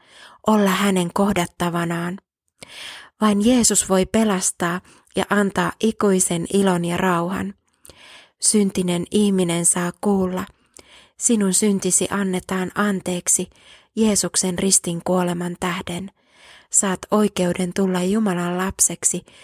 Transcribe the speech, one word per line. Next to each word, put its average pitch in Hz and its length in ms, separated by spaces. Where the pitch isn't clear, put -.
olla 208 240
hänen 185 440
kohdattavanaan. 175 1040
Vain 208 260
Jeesus 233 420
voi 185 180
pelastaa 185 760
ja 185 140
antaa 196 500
ikuisen 190 720
ilon 190 320
ja 175 120
rauhan. 185 580
Syntinen 185 680
ihminen 185 560
saa 175 340
kuulla: 190 440
"Sinun 202 360
syntisi 196 560
annetaan 185 640
anteeksi 185 760
Jeesuksen 185 600
ristin 180 460
kuoleman 175 560
tähden. 180 500
Saat 185 280
oikeuden 185 640
tulla 185 280
Jumalan 180 560
lapseksi 185 640